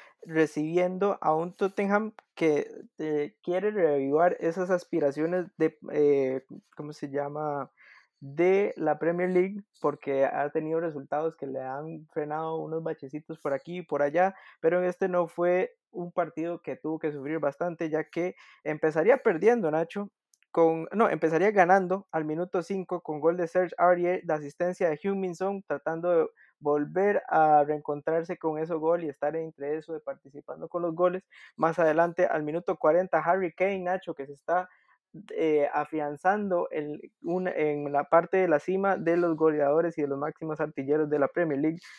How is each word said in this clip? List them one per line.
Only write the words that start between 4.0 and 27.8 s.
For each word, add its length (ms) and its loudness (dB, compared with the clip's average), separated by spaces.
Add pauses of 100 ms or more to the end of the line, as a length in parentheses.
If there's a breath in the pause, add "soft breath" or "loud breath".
esas 300 -2
aspiraciones 800 0 (100)
de, 220 0 (140)
eh, 520 2 (320)
¿cómo 160 -12
se 160 -10
llama? 640 -6 (500 soft breath)
de 560 2
la 220 -2
Premier 320 0
League, 320 0 (180)
porque 440 0
ha 260 0
tenido 300 -2
resultados 560 -4
que 100 -10
le 140 -6
han 520 -10
frenado 440 -4
unos 260 -6
bachecitos 560 -10
por 140 -4
aquí 260 -6
y 40 -10
por 200 -4
allá, 320 2 (260 loud breath)
pero 180 2
en 80 0
este 220 -2
no 200 0
fue 480 0 (140)
un 220 -10
partido 500 -4
que 140 -8
tuvo 220 -8
que 140 -4
sufrir 260 -6
bastante, 520 -4
ya 140 -2
que 300 -6 (300 soft breath)
empezaría 540 2
perdiendo, 520 2
Nacho, 400 -2 (400)
con, 420 2
no, 180 2
empezaría 400 2
ganando 600 4
al 140 -2
minuto 380 -4
cinco 400 -6
con 180 -6
gol 160 2
de 100 -2
Serge 300 0
Aurier, 480 2
de 80 -2
asistencia 560 -2
de 140 -2
Heung-min 320 -4
Son, 280 -4
tratando 480 -4
de 160 4 (320 soft breath)
volver 720 0
a 360 6
reencontrarse 760 -4